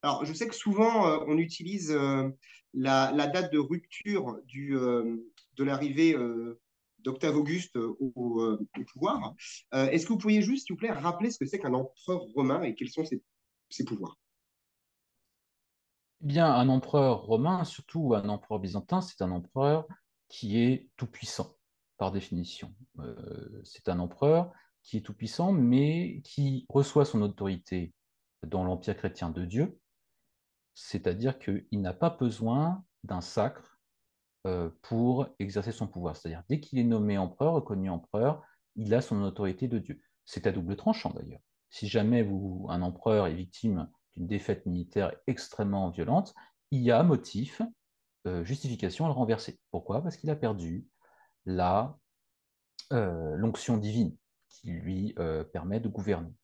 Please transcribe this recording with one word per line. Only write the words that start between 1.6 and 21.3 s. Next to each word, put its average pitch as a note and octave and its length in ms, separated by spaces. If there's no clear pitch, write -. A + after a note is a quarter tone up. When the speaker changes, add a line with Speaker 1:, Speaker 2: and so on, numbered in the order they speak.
Speaker 1:
euh, C#3 360
la, C3 380
la D3 160
date D3+ 260
de D3+ 60
rupture F3 840
du, C#3 300
euh, A#2+ 420
de C#3 60
l'arrivée, C#3+ 520
euh, A#2 440
d'Octave C3 320
Auguste D#3 400
au, A#2+ 640
euh, G#2+ 260
au - 60
pouvoir. F#3+ 500
Euh, C3+ 140
est-ce E3 180
que A3+ 60
vous G#3+ 40
pourriez G#3+ 240
juste, B3+ 240
s'il F#3+ 80
vous - 60
plaît, A3+ 120
rappeler E3+ 380
ce - 80
que C3+ 80
c'est - 140
qu'un B2+ 160
empereur F3 460
romain C3+ 300
et A#2 100
quels B2 160
sont D#3+ 160
ses, - 180
ses - 160
pouvoirs ? G2 320
Speaker 2:
Eh - 20
bien, D3+ 260
un B2+ 180
empereur C3 520
romain, C3+ 420
surtout C#3+ 520
un G2+ 140
empereur G#2 300
byzantin, G2 420
c'est - 200
un F#2 80
empereur C#3 580
qui A2 320
est B2 380
tout-puissant, - 580